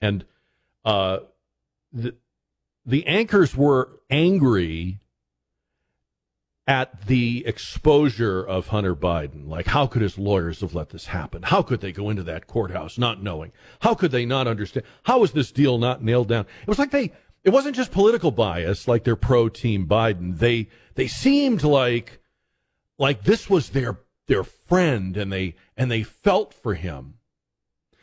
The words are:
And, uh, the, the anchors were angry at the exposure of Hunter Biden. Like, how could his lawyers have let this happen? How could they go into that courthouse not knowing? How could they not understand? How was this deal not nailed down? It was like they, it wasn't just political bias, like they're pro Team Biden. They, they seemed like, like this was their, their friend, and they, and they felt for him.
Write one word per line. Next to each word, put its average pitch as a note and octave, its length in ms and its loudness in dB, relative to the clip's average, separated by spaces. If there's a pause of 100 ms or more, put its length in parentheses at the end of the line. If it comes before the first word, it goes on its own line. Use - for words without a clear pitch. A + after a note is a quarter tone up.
And, G2+ 240 -2 (600)
uh, G2 340 0 (720)
the, A#2+ 240 -8 (720)
the C3+ 220 0
anchors G3 500 2
were C3+ 420 2 (100)
angry G#2 920 2 (1600)
at B2+ 420 -2
the A#2+ 380 0
exposure A#2 960 0
of F#2 260 -4
Hunter G2 280 -2
Biden. D2 520 -4
Like, D#2+ 200 -6
how C#3+ 180 2
could A#2+ 160 -2
his G2 160 -4
lawyers F#2+ 440 -2
have F2 120 -8
let D#2 160 -8
this - 180 -18
happen? E2+ 360 -10
How F#3 180 2
could B2 200 -4
they F#2+ 100 -10
go G2+ 180 -8
into G2+ 140 -6
that D#2+ 240 -10
courthouse F2 500 -6
not A#2 240 -4
knowing? E2+ 300 -8 (300)
How - 140 2
could E3+ 160 0
they B2 140 0
not C3 220 -2
understand? A2 380 -6 (180)
How B3+ 160 4
was G3 140 4
this D3 180 -2
deal C3 260 2
not B2 240 -2
nailed A#2 280 2
down? A2+ 160 0 (160)
It - 60 -12
was G#3 120 0
like C#4 120 0
they, C4 200 -2 (320)
it F#3+ 60 6
wasn't C4+ 260 2
just B3 160 -4
political G3 400 4
bias, F#2 560 -2
like A#2 160 2
they're A#2 140 0
pro A#2+ 320 2
Team G2+ 380 -2
Biden. F#2 520 0
They, A#2 300 0 (260)
they C3 120 -2
seemed C4+ 560 2
like, B2+ 580 0 (760)
like C3+ 260 0
this G3+ 260 2
was F3+ 200 2
their, A#2 300 -4 (280)
their G2+ 160 2
friend, A#2+ 760 0
and G2 160 -6
they, F#2 220 -4 (200)
and B2+ 160 -2
they A2+ 120 -2
felt G3 500 -2
for G#2+ 220 -6
him. D2 400 -10 (880)